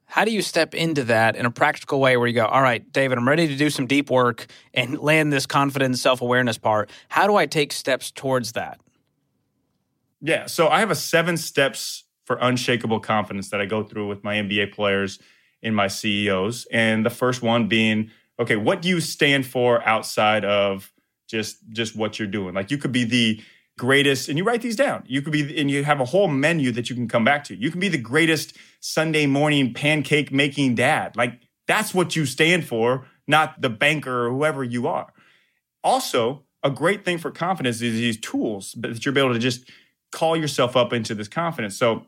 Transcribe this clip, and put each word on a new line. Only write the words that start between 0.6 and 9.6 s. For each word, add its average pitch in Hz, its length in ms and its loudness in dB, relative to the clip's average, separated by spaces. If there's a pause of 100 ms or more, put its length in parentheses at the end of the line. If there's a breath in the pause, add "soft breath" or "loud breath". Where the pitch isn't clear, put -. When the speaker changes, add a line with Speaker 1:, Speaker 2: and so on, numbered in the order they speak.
Speaker 1:
into 151 300 0
that 113 320 4
in 120 100 -2
a 120 60 0
practical 147 480 0
way 131 160 6
where 120 100 2
you 117 80 0
go, 117 100 4
"All 127 160 4
right, 123 320 2
David, 135 240 2
I'm 120 120 0
ready 160 180 4
to 139 100 -4
do 147 140 2
some 135 160 -2
deep 139 240 0
work 123 380 2 (260 loud breath)
and 127 240 -2
land 151 340 4
this 135 140 0
confidence, 135 560 0
self-awareness 123 560 2
part. 107 320 0 (180 loud breath)
How 180 200 2
do 208 80 4
I 165 100 4
take 151 260 -2
steps - 380 -2
towards 127 420 -2
that?" 90 280 -8 (1400)